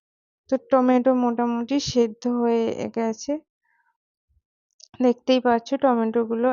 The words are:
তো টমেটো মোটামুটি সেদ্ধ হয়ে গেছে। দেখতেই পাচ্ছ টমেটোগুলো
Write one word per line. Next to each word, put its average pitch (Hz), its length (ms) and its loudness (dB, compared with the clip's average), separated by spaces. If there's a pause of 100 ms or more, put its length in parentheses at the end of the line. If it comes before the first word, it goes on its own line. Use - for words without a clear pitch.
(500)
তো 262 60 0 (120)
টমেটো 254 480 4
মোটামুটি 240 720 -2
সেদ্ধ 233 380 -2 (120)
হয়ে 233 280 0 (320)
গেছে। 226 380 -4 (1700)
দেখতেই 254 380 2
পাচ্ছ 233 360 0
টমেটোগুলো 233 760 0